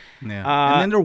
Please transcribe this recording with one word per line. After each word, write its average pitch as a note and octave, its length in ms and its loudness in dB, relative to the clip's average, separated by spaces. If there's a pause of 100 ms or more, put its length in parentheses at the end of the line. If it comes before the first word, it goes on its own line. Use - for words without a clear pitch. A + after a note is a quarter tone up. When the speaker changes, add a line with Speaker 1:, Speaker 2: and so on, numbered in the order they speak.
(260)
Speaker 1:
Yeah. G#2 220 -8
Speaker 2:
Uh, C#3+ 260 2
Speaker 1:
And C#3+ 80 4
then G3 80 0
they're G#3 160 0